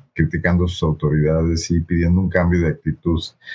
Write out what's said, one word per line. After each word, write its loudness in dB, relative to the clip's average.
criticando 0
a 0
sus -6
autoridades 0
y 2
pidiendo 2
un -2
cambio 2
de 0
actitud -2